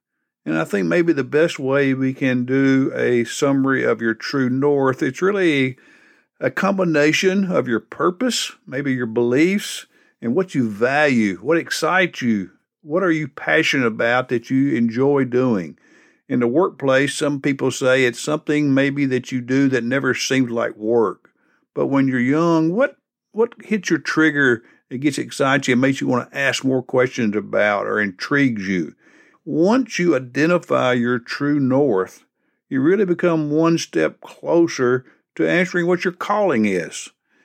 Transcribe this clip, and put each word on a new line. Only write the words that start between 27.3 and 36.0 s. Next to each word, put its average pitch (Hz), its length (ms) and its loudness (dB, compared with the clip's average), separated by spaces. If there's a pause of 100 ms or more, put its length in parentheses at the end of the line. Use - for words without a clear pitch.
about 104 500 0
or 107 140 -2
intrigues 110 680 -2
you? 90 280 -4 (500)
Once 190 560 0
you 175 160 2
identify 131 800 0
your 123 260 0
true 143 400 -2
north, 127 640 0 (460)
you 135 100 -2
really 185 240 2
become 170 480 0
one 165 260 2
step 156 440 -4
closer 143 840 0 (320)
to 160 140 0
answering 175 380 0
what 180 160 0